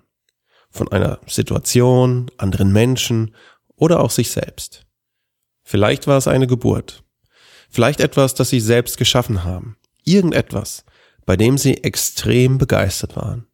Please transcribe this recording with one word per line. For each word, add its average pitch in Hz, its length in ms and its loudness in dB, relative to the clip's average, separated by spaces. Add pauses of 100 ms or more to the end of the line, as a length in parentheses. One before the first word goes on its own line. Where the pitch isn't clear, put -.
(680)
Von - 220 -8
einer - 380 -2
Situation, 123 1000 0 (100)
anderen 95 340 0
Menschen 113 640 0 (400)
oder 165 240 2
auch 147 100 0
sich - 220 -2
selbst. - 520 -10 (800)
Vielleicht 104 460 0
war 139 100 4
es 127 80 -2
eine 135 220 2
Geburt. - 560 -2 (680)
Vielleicht 120 300 0
etwas, 135 340 0
das - 160 -2
Sie 131 80 2
selbst 117 380 0
geschaffen 117 480 0
haben. 92 320 -10 (260)
Irgendetwas, 165 840 0 (400)
bei 95 120 2
dem 113 200 4
Sie 139 280 0
extrem 123 760 0
begeistert 98 560 -2
waren. 110 400 -8